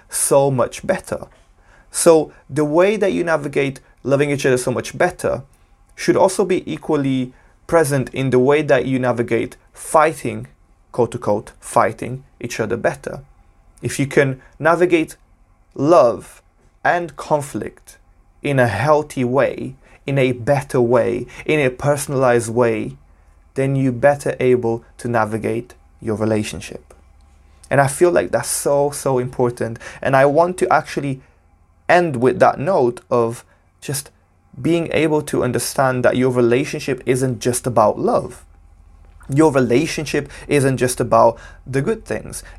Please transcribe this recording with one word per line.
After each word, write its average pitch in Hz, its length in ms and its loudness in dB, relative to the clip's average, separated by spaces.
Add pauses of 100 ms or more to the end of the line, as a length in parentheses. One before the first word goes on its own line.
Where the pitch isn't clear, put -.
so 139 420 2
much 120 340 -4
better. - 420 -6 (640)
So 156 420 2 (160)
the 147 160 -2
way 180 320 2
that 190 160 0
you 170 100 -2
navigate 143 560 -2 (240)
loving 143 280 0
each 139 140 -2
other 131 120 2
so 127 140 -4
much 113 260 -6
better 131 460 -2 (520)
should 175 220 0
also 196 260 2
be 185 260 -4
equally 135 640 -4 (360)
present 143 460 0
in 135 180 -2
the 127 80 6
way 143 220 4
that 139 240 2
you 131 140 -2
navigate 117 560 -2 (160)
fighting, 139 760 0 (440)
quote 120 240 -2
unquote, 110 440 -4
fighting 113 640 -2 (160)
each - 180 -8
other 107 160 -2
better. - 480 -6 (580)
If - 180 -6
you 135 80 -2
can 135 340 2 (180)
navigate 165 560 2 (580)
love 135 680 2 (440)
and 170 320 -2
conflict - 800 -6 (460)
in 143 160 0
a 123 80 4
healthy 143 560 0
way, 123 520 -2 (300)
in 139 140 0
a 131 120 2
better 131 480 -2
way, 117 460 2 (200)
in 151 140 0
a 131 100 2
personalized 127 840 0
way, 117 420 0 (600)
then 135 200 0
you're 135 160 0
better 143 480 0
able 120 460 2 (140)
to - 80 -8
navigate 110 680 -2 (260)
your 107 160 -4
relationship. 107 760 -4 (800)
And 139 100 4
I 135 60 4
feel 175 240 2
like 95 200 0
that's 117 180 -2
so, 143 420 0
so 139 260 -2
important. 123 640 -4 (220)
And 135 140 0
I 135 120 6
want 170 320 2
to - 120 0
actually 143 500 -2 (680)
end 170 280 2
with 123 220 2
that - 200 4
note 131 500 0
of 120 340 -2 (380)
just - 300 -10 (500)
being 165 300 0
able 151 320 0
to - 200 -2
understand 127 640 0
that 110 100 4
your 127 160 2
relationship 127 720 0
isn't 127 340 0
just - 260 -2
about 107 320 2
love. - 480 -4 (800)
Your 147 240 4
relationship 143 800 0 (180)
isn't 135 300 2
just 127 220 -2
about 113 400 4 (260)
the 135 160 -4
good 220 240 -4
things. - 380 -8 (160)